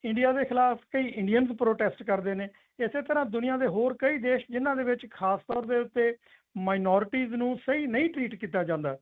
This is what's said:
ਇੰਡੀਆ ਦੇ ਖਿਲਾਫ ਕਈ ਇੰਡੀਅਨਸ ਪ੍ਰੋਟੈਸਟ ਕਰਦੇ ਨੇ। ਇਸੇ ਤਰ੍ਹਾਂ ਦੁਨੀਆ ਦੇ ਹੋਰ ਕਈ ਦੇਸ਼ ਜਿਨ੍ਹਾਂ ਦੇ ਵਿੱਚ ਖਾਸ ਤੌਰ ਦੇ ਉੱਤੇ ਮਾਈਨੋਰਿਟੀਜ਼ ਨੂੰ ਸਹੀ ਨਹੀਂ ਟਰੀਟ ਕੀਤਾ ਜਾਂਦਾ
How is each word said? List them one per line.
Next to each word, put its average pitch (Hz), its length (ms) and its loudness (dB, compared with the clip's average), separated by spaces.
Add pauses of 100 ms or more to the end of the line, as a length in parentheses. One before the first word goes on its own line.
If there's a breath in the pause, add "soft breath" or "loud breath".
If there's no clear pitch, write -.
ਇੰਡੀਆ 247 260 4
ਦੇ 262 140 2
ਖਿਲਾਫ 247 340 2 (120)
ਕਈ 262 160 0
ਇੰਡੀਅਨਸ 226 440 2
ਪ੍ਰੋਟੈਸਟ 220 520 0
ਕਰਦੇ 196 300 -2
ਨੇ। 196 160 -6 (300 soft breath)
ਇਸੇ 247 220 -2
ਤਰ੍ਹਾਂ 294 240 0
ਦੁਨੀਆ 240 320 -2
ਦੇ 254 100 2
ਹੋਰ 226 320 0
ਕਈ 285 180 2
ਦੇਸ਼ 254 340 0
ਜਿਨ੍ਹਾਂ 262 240 0
ਦੇ 262 80 -2
ਵਿੱਚ 240 280 -2
ਖਾਸ 190 280 0
ਤੌਰ 240 260 -4
ਦੇ 240 100 -2
ਉੱਤੇ 233 400 0 (420 soft breath)
ਮਾਈਨੋਰਿਟੀਜ਼ 196 760 2
ਨੂੰ 247 240 0
ਸਹੀ 285 300 -2
ਨਹੀਂ 277 220 0
ਟਰੀਟ 247 260 -4
ਕੀਤਾ 180 280 -2
ਜਾਂਦਾ 151 380 -2